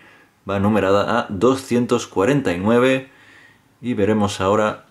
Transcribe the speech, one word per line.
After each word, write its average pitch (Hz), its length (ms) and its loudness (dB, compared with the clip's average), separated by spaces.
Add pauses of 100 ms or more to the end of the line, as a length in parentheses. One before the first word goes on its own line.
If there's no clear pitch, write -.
(480)
Va 98 100 -2
numerada 101 640 2
a - 100 -8
doscientos 120 760 0
cuarenta 110 460 0
y 87 60 -4
nueve. 123 520 0 (720)
Y 120 140 -6
veremos 104 460 0
ahora 104 500 0